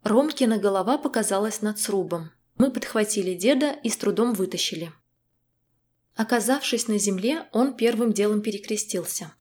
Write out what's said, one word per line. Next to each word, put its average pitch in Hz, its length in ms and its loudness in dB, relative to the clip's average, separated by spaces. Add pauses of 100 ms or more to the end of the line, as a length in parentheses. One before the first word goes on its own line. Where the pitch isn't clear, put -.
Ромкина 233 540 2
голова 196 400 2
показалась 214 640 -2
над 208 180 -2
срубом. 170 520 -2 (260)
Мы 269 140 4
подхватили 208 640 -2
деда 262 360 4
и 277 180 -6
с 220 80 -4
трудом 208 360 0
вытащили. 175 580 -4 (1200)
Оказавшись 233 720 0
на 214 100 0
земле, 202 540 0
он 254 240 2
первым 226 380 2
делом 208 280 2
перекрестился. 196 1000 -6